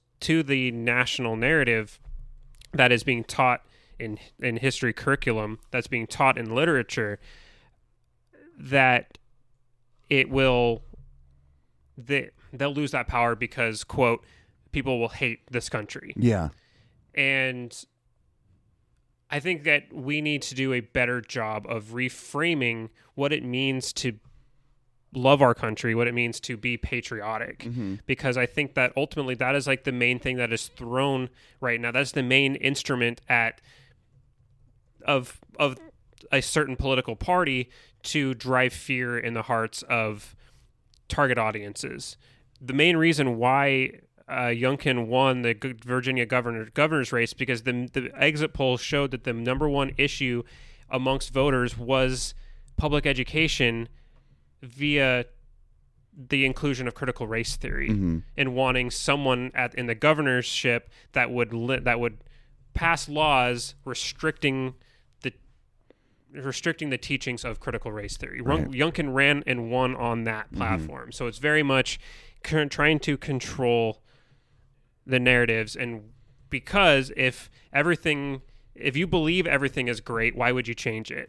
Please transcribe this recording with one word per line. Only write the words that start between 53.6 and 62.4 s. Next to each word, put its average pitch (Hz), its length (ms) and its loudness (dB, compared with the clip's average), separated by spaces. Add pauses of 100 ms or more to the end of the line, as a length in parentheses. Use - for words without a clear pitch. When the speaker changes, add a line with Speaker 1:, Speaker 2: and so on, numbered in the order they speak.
Speaker 1:
via 131 640 0 (1040)
the 135 160 4
inclusion 131 420 0
of 117 60 -4
critical 127 340 -4
race 113 280 -4
theory 135 340 -4
Speaker 2:
Mm-hmm. 92 300 2 (180)
Speaker 1:
and 135 180 0
wanting 127 360 2
someone 131 640 0
at, 123 200 -2
in 123 120 -4
the 117 80 -2
governorship 127 920 2 (240)
that 123 180 2
would 120 200 0
li-, 120 280 -2
that 120 200 2
would 117 200 -2 (560)